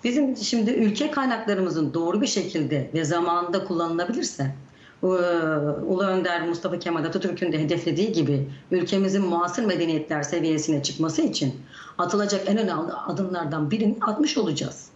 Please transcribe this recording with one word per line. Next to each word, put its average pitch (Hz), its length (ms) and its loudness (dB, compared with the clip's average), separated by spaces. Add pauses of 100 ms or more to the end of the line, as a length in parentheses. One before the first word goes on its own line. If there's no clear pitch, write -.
Bizim 254 320 2
şimdi 233 340 0
ülke 240 400 2
kaynaklarımızın 190 840 0
doğru 170 260 2
bir 254 60 2
şekilde 151 680 0
ve 160 100 2
zamanında 175 600 0
kullanılabilirse, 170 880 -2 (480)
e, 185 40 0 (800)
Ulu 190 160 2
Önder 180 460 0
Mustafa 170 300 -2
Kemal 170 260 -2
Atatürk'ün 170 480 -2
de 156 60 0
hedeflediği 165 540 0
gibi 143 360 2 (220)
ülkemizin 190 560 2
muasır 175 380 0
medeniyetler 160 580 0
seviyesine 156 600 0
çıkması 160 400 0
için 151 320 0 (440)
atılacak 202 480 0
en 208 120 4
önemli 170 340 -2
adımlardan 160 760 -2
birini 214 300 2
atmış 254 380 0
olacağız. - 580 -4